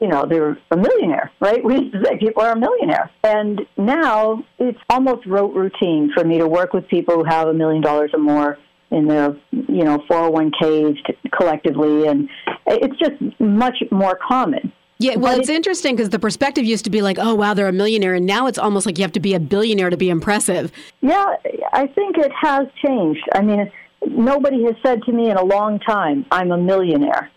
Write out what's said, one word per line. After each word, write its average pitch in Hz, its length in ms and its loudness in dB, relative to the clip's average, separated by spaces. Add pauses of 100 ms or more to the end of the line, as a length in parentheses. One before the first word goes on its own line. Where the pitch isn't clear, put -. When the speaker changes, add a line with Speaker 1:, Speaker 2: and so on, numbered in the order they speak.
Speaker 1:
You 214 80 0
know, 143 180 0
they 160 140 0
were 151 180 -2 (120)
a 165 60 0
millionaire, 202 540 0 (100)
right? 220 240 0
We 240 140 2
used - 160 -4
to 202 100 -2
say - 140 0
people 220 240 0
are 226 100 2
a 226 60 0
millionaire. 254 520 0 (140)
And 214 380 0 (160)
now 220 680 0 (140)
it's 247 200 -2 (120)
almost 254 360 2
rote 196 280 0
routine 175 580 0
for 175 100 2
me 165 160 2
to 165 80 2
work 180 280 0
with 185 140 -2
people 170 260 0
who 165 100 2
have 160 240 2
a 160 60 0
million 156 280 2
dollars 151 300 2
or 160 80 0
more 147 380 2 (320)
in 156 180 2
their, 143 260 2 (180)
you - 320 0
know, 147 220 0
four 170 120 2
oh 165 120 2
one 156 200 2
Ks 151 560 2
t-, - 280 -8
collectively. 151 720 0
And 143 220 0 (380)
it's - 320 0
just 294 160 0 (260)
much 233 360 2 (140)
more 190 280 2 (100)
common. 214 420 -2 (280)
Speaker 2:
Yeah, 247 180 0
well, 247 180 2
Speaker 1:
But 254 60 2
Speaker 2:
it's 254 100 -2
Speaker 1:
it 311 60 2
Speaker 2:
interesting 320 400 0
'cause 214 140 -2
the 208 80 -2
perspective 277 460 -2
used 220 200 -2
to 208 60 -4
be 208 120 0
like, 196 180 0
"Oh, 226 140 0
wow, 208 180 0
they're 196 160 0
a 180 40 -2
millionaire." 196 420 0
And 180 100 0
now 214 220 0
it's 247 120 -4
almost 202 280 0
like 175 120 -4
you 196 40 0
have 180 100 -4
to 196 80 -2
be 196 140 0
a 175 60 0
billionaire 196 500 0
to 180 60 -2
be 180 120 0
impressive. 175 640 -2 (300)
Speaker 1:
Yeah, 381 320 0 (400)
I 269 120 0
think 403 300 -2
it 285 220 0
has 277 280 0 (160)
changed. 196 400 0 (120)
I 196 80 2
mean, 208 280 0 (380)
nobody 269 560 0
has 233 180 0
said 247 220 2
to 247 80 -2
me 233 180 2
in 190 60 0
a 185 80 2
long 202 360 0
time, 160 500 0
"I'm 180 200 2
a 175 60 0
millionaire," 180 800 0